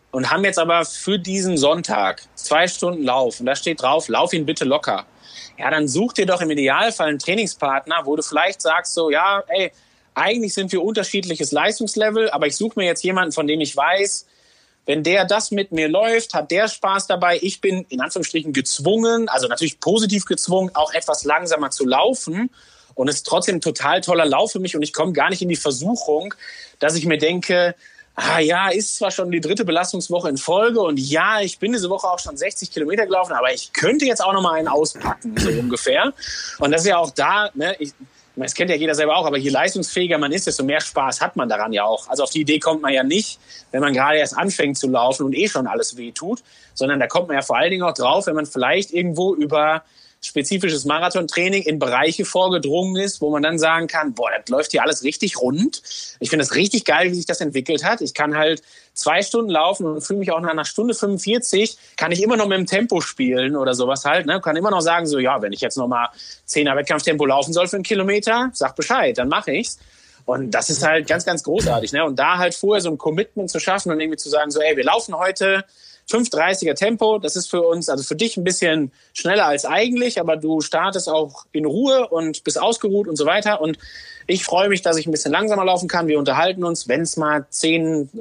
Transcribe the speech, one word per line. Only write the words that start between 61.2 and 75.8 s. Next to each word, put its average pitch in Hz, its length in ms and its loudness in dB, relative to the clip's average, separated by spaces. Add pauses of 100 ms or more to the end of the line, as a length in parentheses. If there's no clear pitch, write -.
kann 160 140 -2
ich 175 100 0
immer 226 160 2
noch 208 120 2
mit 190 100 2
dem 185 80 0
Tempo 196 340 0
spielen 127 540 0
oder 131 200 2
sowas 127 300 0
halt, 156 220 2
ne? 175 140 0
Kann 156 160 0
immer 202 160 2
noch 180 80 2
sagen, 165 260 2
so, 143 140 0
ja, 127 200 2
wenn 101 120 -2
ich - 80 -8
jetzt 123 160 -2
noch 127 100 -2
mal 120 220 0 (360)
zehner 143 300 0
Wettkampftempo 151 500 0
laufen 139 280 2
soll 175 160 2
für 202 80 -4
einen 190 80 -4
Kilometer, 214 720 0
sag - 200 -2
Bescheid, 202 420 0
dann 127 120 0
mach 160 180 0
ich's." 175 320 -4 (460)
Und 127 260 -2
das - 180 0
ist 151 160 -2
halt 156 220 2
ganz, 170 200 0
ganz 170 180 -2
großartig, 120 480 0
ne? 156 120 2
Und 135 140 -2
da 170 200 2
halt 175 180 0
vorher 202 240 2
so 170 100 -2
ein 147 80 -4
Commitment 185 540 -2
zu 160 80 -4
schaffen 190 320 0
und 156 80 0
irgendwie 156 180 -4
zu 143 120 -10
sagen, 151 200 2
so, 151 100 0
"Ey, 156 160 2
wir 127 80 0
laufen 165 320 0
heute 190 480 0 (460)